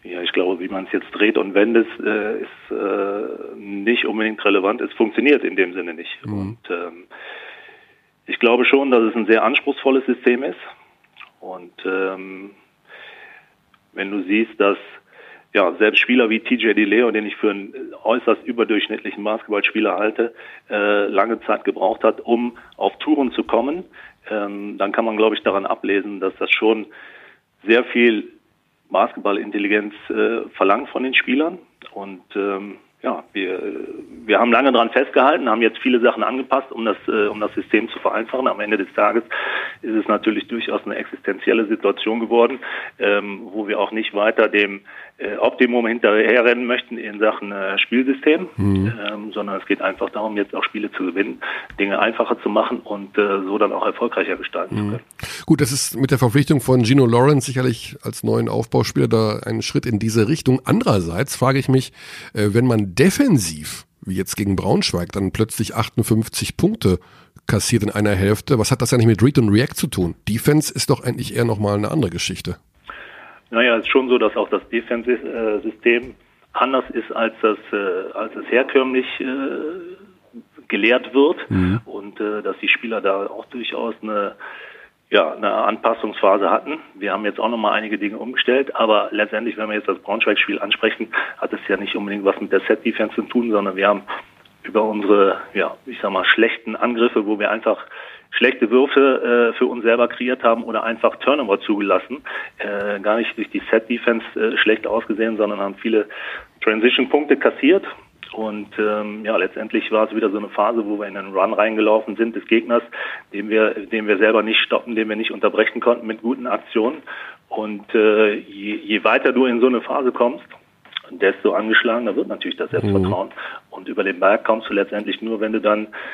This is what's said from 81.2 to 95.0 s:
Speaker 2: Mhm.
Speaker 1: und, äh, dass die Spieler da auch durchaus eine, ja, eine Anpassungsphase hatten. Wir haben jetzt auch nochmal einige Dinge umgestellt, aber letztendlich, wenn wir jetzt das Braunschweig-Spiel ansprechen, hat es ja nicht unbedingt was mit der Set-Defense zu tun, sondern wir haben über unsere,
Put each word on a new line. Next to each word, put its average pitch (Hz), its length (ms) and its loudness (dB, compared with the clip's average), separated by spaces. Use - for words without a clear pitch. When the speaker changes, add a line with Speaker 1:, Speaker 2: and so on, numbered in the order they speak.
Speaker 2:
Mhm. 95 360 0
Speaker 1:
und, 101 340 -14
äh, 104 240 -4
dass 95 160 -4
die - 100 -6
Spieler 110 320 -2
da 98 240 0
auch 104 200 -12
durchaus 117 580 -8
eine, 104 320 -4
ja, 87 240 4
eine 104 180 -2
Anpassungsphase 104 1000 2
hatten. 139 260 0
Wir 98 180 -6
haben 104 140 -4
jetzt 101 140 -4
auch 110 100 0
nochmal 110 240 0
einige 107 240 -2
Dinge 104 220 -6
umgestellt, 127 560 0
aber 107 340 2
letztendlich, 107 480 -4
wenn 107 100 -6
wir 107 100 -2
jetzt 107 100 -6
das 92 100 -2
Braunschweig-Spiel 104 600 -2
ansprechen, - 480 -2
hat - 120 -4
es 104 160 -6
ja 101 100 0
nicht 98 180 -6
unbedingt 101 300 -4
was 98 140 2
mit 101 120 -6
der 98 160 2
Set-Defense 110 480 0
zu 117 80 -2
tun, 120 260 0
sondern 101 260 0
wir 98 120 2
haben 104 160 2
über 107 220 0
unsere, 101 540 4